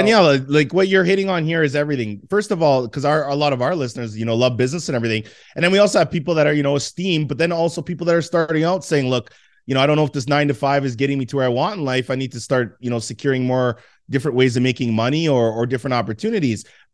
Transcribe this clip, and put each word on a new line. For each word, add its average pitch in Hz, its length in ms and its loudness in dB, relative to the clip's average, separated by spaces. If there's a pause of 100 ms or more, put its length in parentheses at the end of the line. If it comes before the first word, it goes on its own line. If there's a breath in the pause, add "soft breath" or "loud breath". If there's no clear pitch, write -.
Daniela, 175 460 4
like, 147 240 2
what 190 160 2
you're 190 160 4
hitting 196 240 0
on 175 160 -2
here 165 180 0
is 143 140 0
everything. 127 520 -4
First 208 220 -2
of 170 120 -2
all, 131 260 2
'cause 135 160 -6
our, 147 240 0
a 143 60 -2
lot 147 180 0
of 123 100 -2
our 160 140 0
listeners, 120 420 -6
you 113 60 -4
know, 117 100 0
love 123 220 2
business 131 320 -2
and 143 80 -2
everything. 113 280 -2 (300 loud breath)
And 175 100 -4
then 180 60 4
we 196 80 4
also 202 220 4
have 160 100 0
people 170 240 -2
that 151 120 4
are, 147 80 2
you 147 80 0
know, 143 120 0
esteemed, 156 540 -2
but 135 100 -6
then 170 140 0
also 165 300 -2
people 170 240 -6
that 170 100 4
are 170 60 2
starting 156 420 0
out 180 200 -2
saying, 139 240 0
"Look, 127 220 -2 (360 soft breath)
you 135 80 -2
know, 131 60 2
I 139 60 4
don't 151 100 4
know 151 80 4
if 135 80 -4
this 131 140 -6
nine-to-five 143 580 0
is 123 120 -4
getting 139 220 -2
me 127 80 -4
to 139 100 -6
where 139 80 0
I 127 60 2
want 185 280 -2
in 156 60 -4
life. 131 260 -2
I 131 60 -2
need 131 160 -6
to 120 80 -12
start, 123 400 -2
you 123 100 -6
know, 120 80 -2
securing 127 460 -2
more 127 340 0 (320 soft breath)
different 131 280 -2
ways 127 180 4
of 123 60 2
making 123 320 0
money 143 340 0
or, 120 240 2
or 117 140 -2
different 127 280 -4
opportunities." 120 720 -2 (300 soft breath)